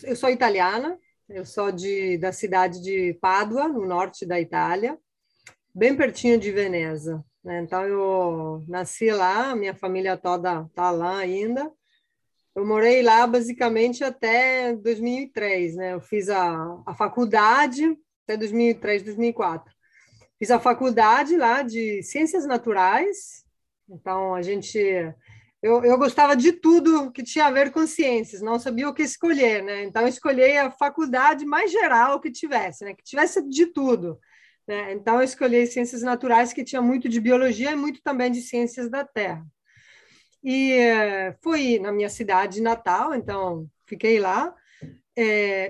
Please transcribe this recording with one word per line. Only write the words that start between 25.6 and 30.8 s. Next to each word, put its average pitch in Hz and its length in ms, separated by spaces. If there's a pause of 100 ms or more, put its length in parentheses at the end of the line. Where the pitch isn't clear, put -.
eu, 233 240
eu 247 140
gostava 285 360
de 269 160
tudo 320 600
que 254 120
tinha 302 220
a 277 60
ver 269 200
com 320 140
ciências, 233 560
não 226 180
sabia 254 300
o - 40
que 311 100
escolher, 262 600
né? 202 200
Então, 202 180
eu 247 80
escolhi 262 480
a 262 140
faculdade 285 760